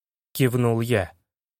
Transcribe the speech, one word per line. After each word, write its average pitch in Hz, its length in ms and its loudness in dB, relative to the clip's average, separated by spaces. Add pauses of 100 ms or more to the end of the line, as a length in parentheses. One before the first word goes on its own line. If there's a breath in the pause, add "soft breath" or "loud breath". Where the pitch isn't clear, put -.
(320)
кивнул 120 480 0
я. 117 320 -2 (480)